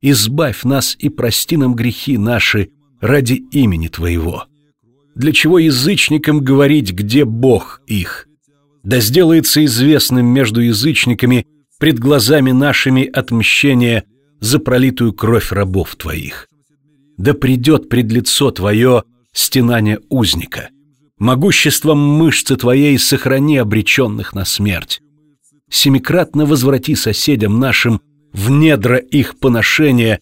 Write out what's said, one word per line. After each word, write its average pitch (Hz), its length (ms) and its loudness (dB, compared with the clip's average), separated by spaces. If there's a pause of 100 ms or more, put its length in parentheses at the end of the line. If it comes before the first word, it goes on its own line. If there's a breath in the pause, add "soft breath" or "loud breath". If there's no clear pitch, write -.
Избавь 135 640 -2
нас 131 340 -2
и 147 100 -4
прости - 480 -4
нам 127 180 0
грехи 120 440 -4
наши 107 520 -2 (300)
ради 127 340 0 (180)
имени 90 360 0
Твоего. 82 580 -6 (680)
Для 143 180 0
чего 170 260 4
язычникам 151 800 0
говорить, 139 520 2
где 104 320 0
Бог 117 640 -2
их? 104 400 -6 (560)
Да 120 180 0
сделается 156 640 4
известным 127 640 2
между 120 340 0
язычниками 120 840 0 (320)
пред 147 200 0
глазами 131 540 2
нашими 131 520 2
отмщение 120 1000 0 (380)
за 117 160 0
пролитую 127 540 0
кровь 113 400 -2
рабов 95 420 -2
Твоих. 78 540 -12 (680)
Да 110 160 0
придет 131 560 0
пред 117 220 0
лицо 123 400 0
Твое 113 540 2 (280)
стенание 117 680 0 (100)
узника. 92 600 -4 (460)
Могуществом 147 840 0
мышцы 143 580 2
Твоей 131 420 2
сохрани 135 600 0
обреченных 110 760 -2
на 101 100 -6
смерть. - 560 -4 (680)
Семикратно 147 760 0
возврати 135 520 0
соседям 110 640 -2
нашим 123 400 0 (320)
в 98 180 -4
недра 139 460 2
их 127 420 -2
поношения 120 840 0